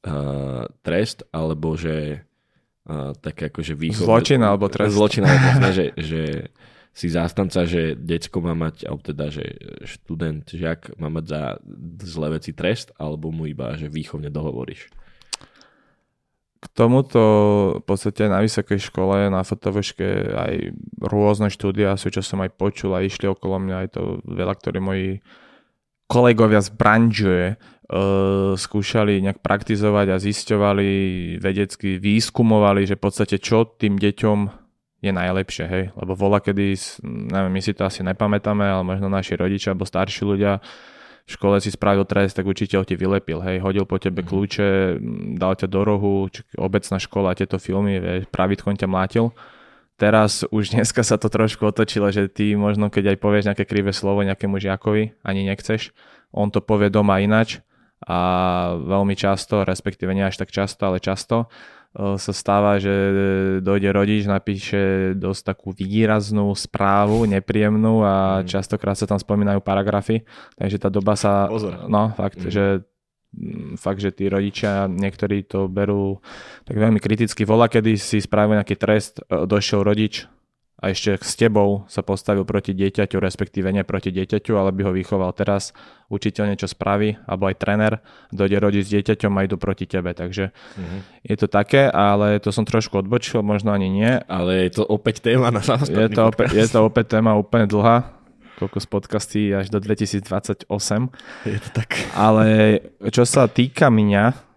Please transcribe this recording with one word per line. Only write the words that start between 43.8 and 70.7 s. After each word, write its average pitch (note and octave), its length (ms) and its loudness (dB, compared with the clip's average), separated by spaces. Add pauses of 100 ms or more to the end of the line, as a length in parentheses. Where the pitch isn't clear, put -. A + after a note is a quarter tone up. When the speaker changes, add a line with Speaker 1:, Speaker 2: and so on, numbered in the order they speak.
Speaker 2:
po F#2+ 140 -2
tebe F#2 240 -2
Speaker 1:
Mhm. F2 80 -8
Speaker 2:
kľúče, G2 400 -2 (240)
m, C#2 60 -4 (360)
dal F#2 200 0
ťa F#2+ 120 -4
do F#2+ 160 -2
rohu, G2+ 320 2 (140)
či - 140 -14 (120)
obecná F#2+ 440 -2
škola, F#2+ 340 -2
tieto F#2+ 260 -4
filmy, G2 400 -2
vieš, F#2 300 -4
pravítkom G2 460 -2
ťa F#2+ 120 -4
mlátil. F#2+ 440 0 (640)
Teraz G#2+ 540 2
už G#2+ 240 -2
dneska A#2 280 0
sa A2 140 2
to G#2+ 140 -2
trošku A2 360 0
otočilo, G#2 440 0
že G2+ 180 0
ty G#2 280 0
možno, G#2 320 0
keď G2+ 220 0
aj G2 100 2
povieš G#2 260 2
nejaké G2+ 200 0
krivé G2+ 280 0
slovo G2+ 280 0
nejakému G2 360 -2
žiakovi, G#2 640 -2
ani G2 240 -4
nechceš, G2+ 500 -4 (340)
on G#2 200 -2
to G#2 100 -2
povie G2+ 300 2
doma G2+ 300 2
inač A2 440 0 (400)
a F2 160 -4 (580)
veľmi G2 380 0
často, G2 480 0
respektíve F#2+ 480 -4
nie G2 120 0
až F#2+ 140 -2
tak - 140 -8
často, - 340 -4
ale F#2 140 0
často, A2+ 480 -2 (460)
e, G2 260 -4
sa G2+ 140 -6
stáva, G2+ 440 2
že G2 140 0 (680)
dojde G2 320 2
rodič, G2+ 320 2
napíše G2+ 580 -2 (320)
dosť F#2+ 320 -4
takú G2 240 -6
výraznú G#2 800 0
správu, G2+ 760 2
nepríjemnú G#2+ 800 2
a G2 120 4 (260)
Speaker 1:
Mhm. F2+ 80 -4
Speaker 2:
častokrát G2 480 -2
sa G#2 100 -2
tam G2 160 -2
spomínajú G2+ 380 0
paragrafy, G2+ 640 0 (300)
takže G2+ 240 -4